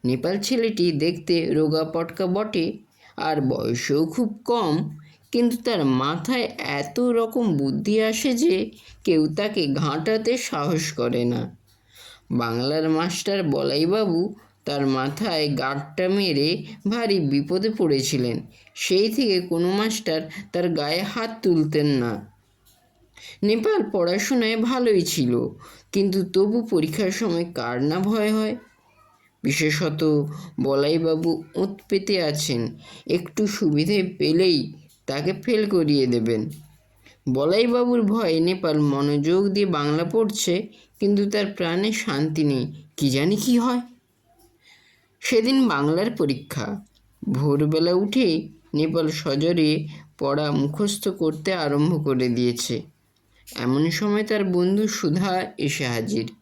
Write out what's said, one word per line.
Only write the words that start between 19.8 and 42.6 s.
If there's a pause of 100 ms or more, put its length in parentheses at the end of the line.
তার
গায়ে
হাত
তুলতেন
না। (1080)
নেপাল
পড়াশোনায়
ভালোই
ছিল, (440)
কিন্তু
তবু
পরীক্ষার
সময় (100)
কার
না
ভয়
হয়? (840)
বিশেষত (340)
বলাইবাবু (120)
ওঁত (180)
পেতে
আছেন, (280)
একটু
সুবিধে (160)
পেলেই (340)
তাকে
ফেল
করিয়ে
দেবেন। (800)
বলাইবাবুর
ভয়ে
নেপাল
মনোযোগ
দিয়ে
বাংলা
পড়ছে, (160)
কিন্তু
তার
প্রাণে
শান্তি
নেই। (240)